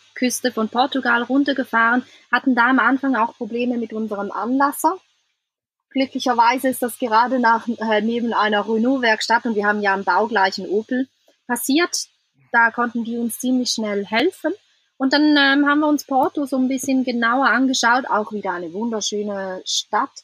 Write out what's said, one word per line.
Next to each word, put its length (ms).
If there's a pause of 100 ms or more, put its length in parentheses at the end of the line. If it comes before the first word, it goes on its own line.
(160)
Küste 360
von 180
Portugal 540
runtergefahren, 800 (280)
hatten 240
da 120
am 120
Anfang 360
auch 220
Probleme 400
mit 160
unserem 380
Anlasser. 680 (920)
Glücklicherweise 800
ist 120
das 180
gerade 400
nach, 280
äh, 340
neben 320
einer 340
Renault-Werkstatt 800
und 100
wir 100
haben 160
ja 120
einen 100
baugleichen 640
Opel 400 (400)
passiert. 600 (440)
Da 200
konnten 320
die 140
uns 220
ziemlich 300
schnell 360
helfen. 480 (440)
Und 160
dann, 240
ähm, 300
haben 120
wir 80
uns 180
Porto 400
so 120
ein 100
bisschen 360
genauer 440
angeschaut. 600
Auch 220
wieder 220
eine 200
wunderschöne 920
Stadt. 440 (140)